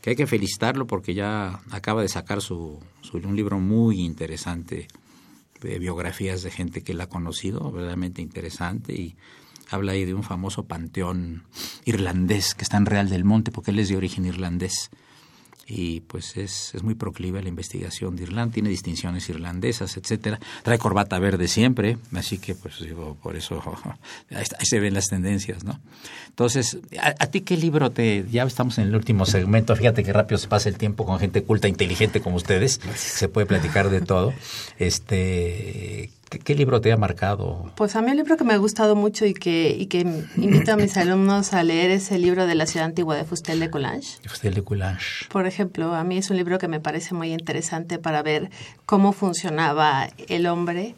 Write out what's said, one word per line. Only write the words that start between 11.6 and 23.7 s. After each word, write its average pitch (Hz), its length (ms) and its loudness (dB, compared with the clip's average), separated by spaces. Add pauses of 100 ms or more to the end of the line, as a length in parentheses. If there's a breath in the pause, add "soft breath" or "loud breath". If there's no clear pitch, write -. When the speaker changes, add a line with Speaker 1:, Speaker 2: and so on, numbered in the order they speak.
Speaker 1:
irlandés 92 720 0
que - 80 -8
está - 140 0
en 101 80 8
Real 101 240 2
del 92 160 0
Monte, 107 260 6
porque - 200 -4
él 101 80 2
es 98 100 0
de 95 80 0
origen 92 280 -2
irlandés. 90 640 -4 (760 soft breath)
Y, 87 340 -6
pues, - 340 -12
es, - 400 -8
es 90 80 -8
muy 110 120 -2
proclive 92 440 -6
a - 20 -6
la 92 60 -6
investigación 90 680 -8
de 90 60 -8
Irlanda, 113 320 -4
tiene 104 120 0
distinciones 87 640 -4
irlandesas, 90 680 -6
etcétera. 107 420 -4 (260 loud breath)
Trae 117 140 4
corbata 101 400 2
verde 90 300 2
siempre, 113 500 2 (160)
así 90 260 -4
que, 92 160 -8
pues, - 260 -14
digo, 80 420 -10
por 82 140 -8
eso - 260 -8
<laughs> - 680 -12